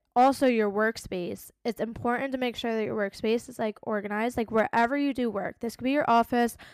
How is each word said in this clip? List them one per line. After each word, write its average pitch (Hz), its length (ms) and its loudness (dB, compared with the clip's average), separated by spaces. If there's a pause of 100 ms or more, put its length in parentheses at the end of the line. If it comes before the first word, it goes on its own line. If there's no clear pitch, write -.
(160)
also 262 320 6
your 220 200 4
workspace, 196 840 -4 (120)
it's 233 160 -4
important 240 520 -4
to 262 60 -2
make 247 180 -4
sure 233 180 -4
that 220 100 -2
your 214 120 -4
workspace 214 520 -2
is, 247 80 -16
like, 214 260 -4
organized, 214 540 -4
like, 226 140 -2
wherever 233 460 2
you 285 180 0
do 240 160 -2
work. 196 300 -6
This 233 160 -6
could 240 80 -8
be 262 80 0
your 294 180 2
office. 233 460 2 (180)